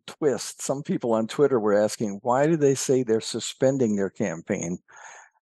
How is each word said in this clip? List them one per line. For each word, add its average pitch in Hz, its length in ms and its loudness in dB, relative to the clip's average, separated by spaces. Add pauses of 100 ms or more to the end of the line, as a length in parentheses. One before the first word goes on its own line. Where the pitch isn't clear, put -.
twist. - 540 -2
Some 139 220 -4
people 127 320 -2
on 113 120 0
Twitter 135 320 2
were 104 160 2
asking, 104 480 0
"Why 131 240 2
do 165 100 2
they 143 180 4
say 131 280 2
they're 113 200 0
suspending 123 720 0
their 95 140 0
campaign?" 87 680 -6 (640)